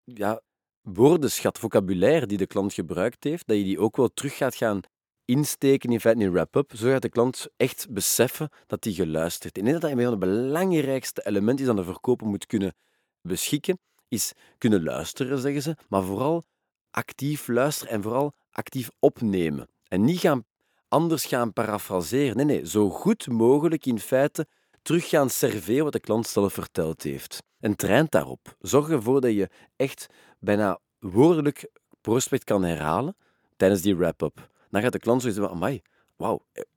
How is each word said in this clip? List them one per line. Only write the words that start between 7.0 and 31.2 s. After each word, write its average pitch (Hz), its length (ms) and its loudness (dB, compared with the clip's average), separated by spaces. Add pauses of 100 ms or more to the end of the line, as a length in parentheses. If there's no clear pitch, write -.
de 117 60 -2
klant 120 480 -2
echt - 340 -2
beseffen 117 580 0 (180)
dat - 180 -6
hij 110 80 -2
geluisterd 80 500 -2
heeft. - 140 -12
En 95 60 -8
ik 151 180 2
denk - 0 -
dat 160 100 -2
dat 123 100 0
een 120 180 0
van - 20 -6
de 92 60 0
belangrijkste 135 1000 0
elementen 107 340 2
is 131 60 -2
dat 113 120 2
een 90 140 -4
verkoper 120 340 -2
moet 98 200 -4
kunnen 98 280 -2 (460)
beschikken, 147 580 -4 (300)
is - 240 -4 (260)
kunnen 104 240 4
luisteren, 82 560 -4
zeggen 139 240 -2
ze, 156 140 -6 (120)
maar 98 140 0
vooral 127 420 -2 (460)
actief - 580 -6
luisteren 123 440 0
en 104 100 -2
vooral 131 300 -2 (180)
actief - 480 -8
opnemen. 87 680 0 (200)
En 95 160 2
niet 170 160 2
gaan, 139 240 2 (440)
anders 160 360 0
gaan 120 280 -2
parafraseren. 104 840 -2
Nee, 143 100 2
nee, 95 200 0
zo 104 240 2
goed - 380 -2
mogelijk 139 580 2
in 117 140 0
feite 143 460 0 (360)
terug 165 260 0
gaan 139 220 2
serveren 113 540 0
wat 147 80 -4
de 120 80 -2
klant 110 260 -2
zelf 101 260 0
verteld 82 500 -4
heeft. - 400 -8 (180)
En 107 160 0
traint 123 340 2
daarop. - 500 -2
Zorg 135 280 2
ervoor 131 320 2
dat 123 120 2
je 98 160 0 (280)
echt - 300 -6 (320)
bijna 101 400 0 (200)
woordelijk 143 720 2 (300)